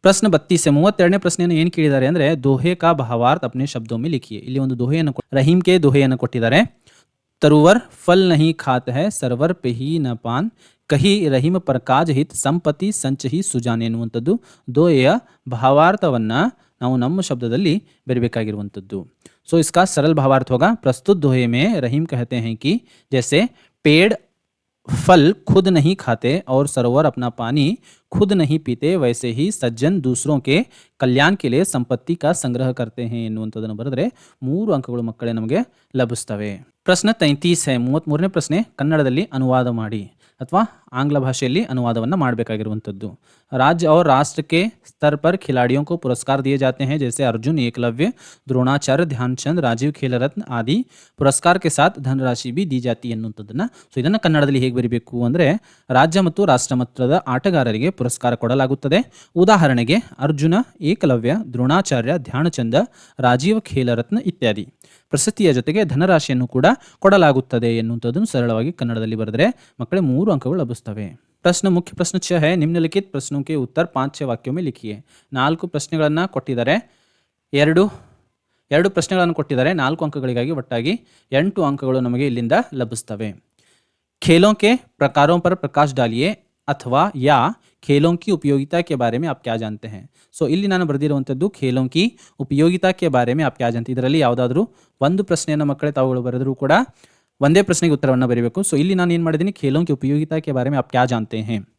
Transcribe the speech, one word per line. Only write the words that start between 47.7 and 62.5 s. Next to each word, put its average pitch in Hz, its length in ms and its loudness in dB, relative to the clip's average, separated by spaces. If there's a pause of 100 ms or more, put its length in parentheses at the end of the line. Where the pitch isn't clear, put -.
ದ್ರೋಣಾಚಾರ್ಯ, 135 560 0
ಧ್ಯಾನ್ 127 320 -4
ಚಂದ್, 165 240 -4
ರಾಜೀವ್ 127 340 -2
ಖೇಲ್ 127 260 -4
ರತ್ನ 147 280 -4
ಆದಿ 127 380 -2 (300)
ಪುರಸ್ಕಾರ 147 400 2
ಕೆ 180 120 -2
ಸಾಥ್ 151 300 2
ಧನರಾಶಿ 131 540 -4
ಭಿ 170 180 -4
ದಿ 127 100 -2
ಜಾತಿ 120 300 -4
ಎನ್ನುವಂಥದ್ದನ್ನ. 110 520 -8 (280)
So 135 100 -6
ಇದನ್ನ 165 160 0
ಕನ್ನಡದಲ್ಲಿ 147 420 2
ಹೇಗೆ 127 180 0
ಬರಿಬೇಕು 120 480 -4
ಅಂದ್ರೆ, 139 240 2 (420)
ರಾಜ್ಯ 156 300 4
ಮತ್ತು 185 240 0
ರಾಷ್ಟ್ರ 135 300 2
ಮಟ್ಟದ 127 520 -2
ಆಟಗಾರರಿಗೆ 131 640 0
ಪುರಸ್ಕಾರ 123 440 -2
ಕೊಡಲಾಗುತ್ತದೆ. 135 1000 -2
ಉದಾಹರಣೆಗೆ 165 640 4 (220)
ಅರ್ಜುನ, 151 360 0 (260)
ಏಕಲವ್ಯ, 139 560 0 (160)
ದ್ರೋಣಾಚಾರ್ಯ, 131 640 0
ಧ್ಯಾನಚಂದ, 127 560 -4 (440)